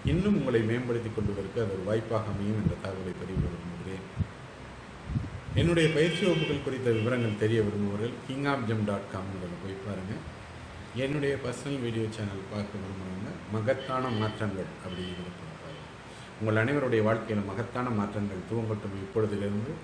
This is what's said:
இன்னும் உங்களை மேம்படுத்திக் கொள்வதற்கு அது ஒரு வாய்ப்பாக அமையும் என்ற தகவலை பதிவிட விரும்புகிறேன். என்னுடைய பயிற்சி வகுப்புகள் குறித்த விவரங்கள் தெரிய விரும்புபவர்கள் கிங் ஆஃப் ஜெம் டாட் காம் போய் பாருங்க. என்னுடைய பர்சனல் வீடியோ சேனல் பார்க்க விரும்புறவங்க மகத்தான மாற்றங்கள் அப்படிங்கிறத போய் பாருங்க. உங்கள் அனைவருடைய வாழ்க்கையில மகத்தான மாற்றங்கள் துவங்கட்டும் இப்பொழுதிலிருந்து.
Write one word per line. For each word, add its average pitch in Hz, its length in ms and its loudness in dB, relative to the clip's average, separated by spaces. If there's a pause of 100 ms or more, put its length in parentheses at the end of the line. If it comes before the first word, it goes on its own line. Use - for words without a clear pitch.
இன்னும் 180 340 6
உங்களை 123 220 6
மேம்படுத்திக் 117 540 2
கொள்வதற்கு 98 480 0
அது 98 100 0
ஒரு 90 140 -2
வாய்ப்பாக 110 460 2
அமையும் 101 300 2
என்ற 87 120 4 (100)
தகவலை 92 360 -4
பதிவிட 92 260 0
விரும்புகிறேன். 87 580 -6 (1500)
என்னுடைய 165 400 6
பயிற்சி 220 280 6
வகுப்புகள் 156 420 4
குறித்த 123 260 2
விவரங்கள் 110 540 2
தெரிய 113 160 6
விரும்புபவர்கள் 101 540 2 (120)
கிங் 135 180 -2
ஆஃப் 135 240 2
ஜெம் 107 180 2
டாட் 98 260 -2
காம் 95 180 -4 (340)
போய் 95 220 -6
பாருங்க. 95 280 -4 (800)
என்னுடைய 139 400 0
பர்சனல் 131 480 -4
வீடியோ 113 280 0
சேனல் 101 420 -6
பார்க்க 104 300 -4
விரும்புறவங்க 95 480 -6 (220)
மகத்தான 127 560 0
மாற்றங்கள் 107 640 0 (140)
அப்படிங்கிறத 90 540 -6
போய் 80 220 -10
பாருங்க. - 240 -12 (560)
உங்கள் 110 240 4
அனைவருடைய 127 380 4
வாழ்க்கையில 107 440 2
மகத்தான 120 440 -2
மாற்றங்கள் 101 460 0 (140)
துவங்கட்டும் 107 520 -2
இப்பொழுதிலிருந்து. 101 680 0 (140)